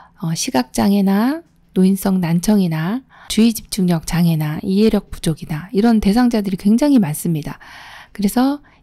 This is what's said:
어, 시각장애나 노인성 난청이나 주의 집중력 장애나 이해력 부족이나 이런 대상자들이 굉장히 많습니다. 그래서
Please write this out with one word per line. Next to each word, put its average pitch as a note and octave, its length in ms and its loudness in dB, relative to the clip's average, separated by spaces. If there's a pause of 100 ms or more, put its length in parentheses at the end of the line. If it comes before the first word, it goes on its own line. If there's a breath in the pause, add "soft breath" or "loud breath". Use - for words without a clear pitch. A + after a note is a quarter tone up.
(220 loud breath)
어, E3 120 -4
시각장애나 G#3+ 1080 0 (320)
노인성 F#3+ 480 2
난청이나 F3 800 0 (260 loud breath)
주의 A3+ 240 2
집중력 F3+ 520 -2
장애나 D#3+ 580 -2
이해력 G3+ 460 0
부족이나 D#3+ 640 -6
이런 A3 280 2
대상자들이 G#3 580 0
굉장히 B3 420 2
많습니다. D3+ 580 -4 (540 loud breath)
그래서 B3+ 500 -2 (220 soft breath)